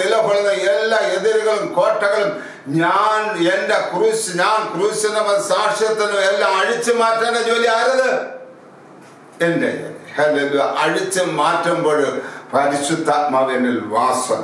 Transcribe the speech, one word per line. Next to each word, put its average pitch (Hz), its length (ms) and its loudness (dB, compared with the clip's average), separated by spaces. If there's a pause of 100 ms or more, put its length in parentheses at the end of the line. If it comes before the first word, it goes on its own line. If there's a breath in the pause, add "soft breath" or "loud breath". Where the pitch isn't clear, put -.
നിലകൊള്ളുന്ന 202 520 2 (220)
എല്ലാ 220 240 2 (180)
എതിരുകളും 214 500 2 (120)
കോട്ടകളും 208 520 2 (520 loud breath)
ഞാൻ 208 400 2 (320)
എൻ്റെ 196 240 0 (100)
ക്രൂശ്, 208 420 0 (120)
ഞാൻ 220 180 2 (140)
ക്രൂശിനും 214 520 0 (220)
സാക്ഷ്യത്തിനും 208 800 0
എല്ലാം 202 320 2
അഴിച്ചു 233 400 0
മാറ്റേണ്ട 226 480 0
ജോലി 233 200 2 (100)
ആരത്? 262 300 2 (1400)
എൻ്റെ 151 220 0 (100)
ജോലി. - 200 -12 (200)
ഹല്ലേലൂയ. 143 440 2 (200)
അഴിച്ചു 185 380 -2 (180)
മാറ്റുമ്പോൾ 170 600 0 (540 loud breath)
പരിശുദ്ധാത്മാവ് 143 1040 0
എന്നിൽ 123 200 0 (180)
വാസം 120 500 0